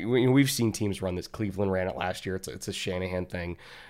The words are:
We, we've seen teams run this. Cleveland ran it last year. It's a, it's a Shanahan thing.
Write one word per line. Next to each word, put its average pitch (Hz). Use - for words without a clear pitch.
We, 123
we've 135
seen 117
teams 101
run 92
this. 90
Cleveland 98
ran 92
it -
last 92
year. 92
It's -
a, -
it's -
a 95
Shanahan 92
thing. 87